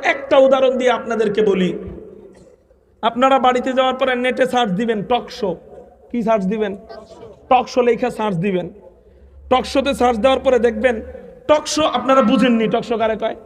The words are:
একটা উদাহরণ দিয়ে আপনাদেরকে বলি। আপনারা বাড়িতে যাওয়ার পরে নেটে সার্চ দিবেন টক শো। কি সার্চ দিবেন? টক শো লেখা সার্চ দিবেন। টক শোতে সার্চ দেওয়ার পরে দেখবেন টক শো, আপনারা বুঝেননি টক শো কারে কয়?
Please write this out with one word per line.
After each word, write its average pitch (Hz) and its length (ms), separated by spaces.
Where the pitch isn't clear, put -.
একটা 311 340
উদাহরণ 262 420
দিয়ে 254 120
আপনাদেরকে 220 520
বলি। 185 360
আপনারা 247 360
বাড়িতে 254 340
যাওয়ার 262 220
পরে 254 200
নেটে 247 320
সার্চ 247 240
দিবেন 214 340
টক 233 260
শো। 185 260
কি 240 120
সার্চ 214 220
দিবেন? 202 320
টক 247 200
শো 254 140
লেখা 240 280
সার্চ 214 260
দিবেন। 175 340
টক 254 160
শোতে 277 280
সার্চ 240 240
দেওয়ার 262 220
পরে 262 180
দেখবেন 226 440
টক 302 180
শো, - 160
আপনারা 262 400
বুঝেননি 226 460
টক 226 160
শো 233 140
কারে 220 180
কয়? - 300